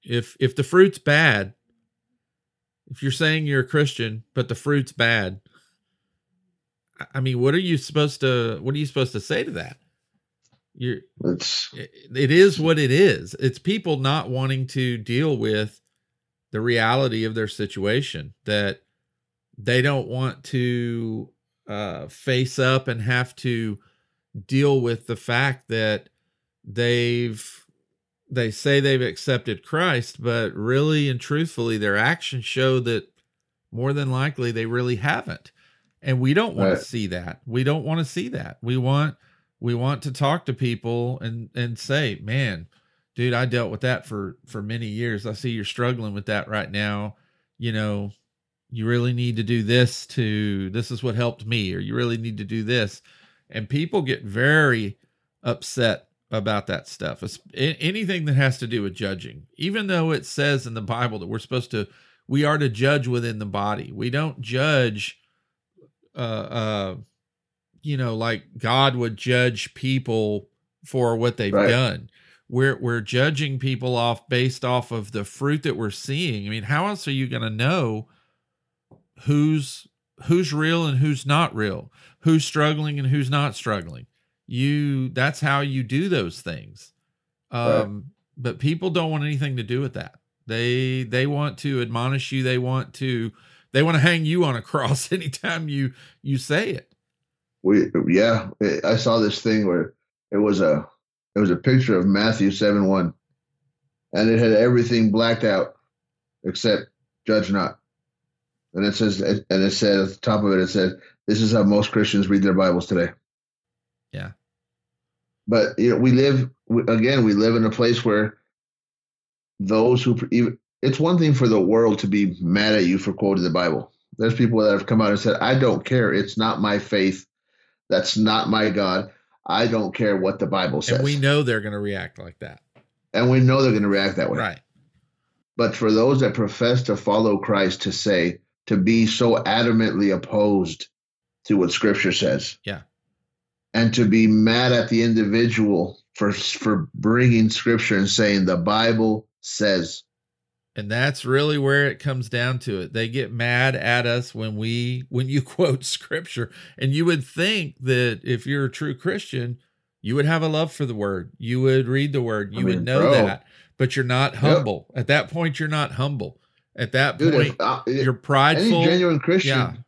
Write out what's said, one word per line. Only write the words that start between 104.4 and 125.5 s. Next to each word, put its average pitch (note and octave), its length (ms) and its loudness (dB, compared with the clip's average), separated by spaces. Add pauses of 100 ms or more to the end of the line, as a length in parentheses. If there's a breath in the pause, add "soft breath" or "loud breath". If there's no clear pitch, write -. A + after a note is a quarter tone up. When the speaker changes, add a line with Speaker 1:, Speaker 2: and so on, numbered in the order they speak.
Speaker 2:
everything A#2 580 4
blacked A2 340 2
out G2 300 0 (720)
except G2+ 420 0 (400)
"Judge G2+ 260 2
not." F#2 260 -2 (920)
And F#2+ 140 0
it G2+ 80 0
says, G2+ 260 0
and G#2 300 0
it F#2+ 220 2
said G2+ 260 2
at F#2+ 120 0
the - 60 -14
top G#2 280 0
of G2 80 2
it, F#2 80 4
it F#2 80 0
said, F#2 240 0 (340 loud breath)
"This G#2+ 160 2
is G#2+ 100 4
how G#2+ 120 4
most G2+ 260 4
Christians G#2 380 2
read G2 140 4
their F#2+ 120 4
Bibles F2+ 320 2
today." E2+ 240 0 (1040)
Speaker 1:
Yeah. F#2 180 -10 (1200)
Speaker 2:
But, G#2+ 300 2
you A#2 120 4
know, A2+ 60 2
we B2+ 160 4
live, C3 360 4 (200)
we, A#2 140 2
again, A#2 420 2
we G#2+ 100 4
live A2 220 4
in A2 100 2
a G#2 40 0
place A#2+ 340 0
where G#2+ 340 0 (1200)
those A2 420 2
who, B2 160 2 (120)
even, A#2 280 0 (240)
it's C3 180 0
one E3+ 180 4
thing D#3 160 4
for B2 140 4
the A2 120 4
world G#2+ 400 4
to G#2 60 -2
be F#2+ 340 2
mad G2+ 340 2
at G2+ 120 4
you F#2+ 120 2
for G2 140 -4
quoting G2 320 0
the F2 60 0
Bible. D#2+ 420 -2 (240)
There's A#2 180 0
people A2+ 260 4
that G#2+ 120 4
have G2 140 0
come A2 160 4
out G#2 80 4
and G#2 80 2
said, G#2+ 220 2
"I B2+ 180 2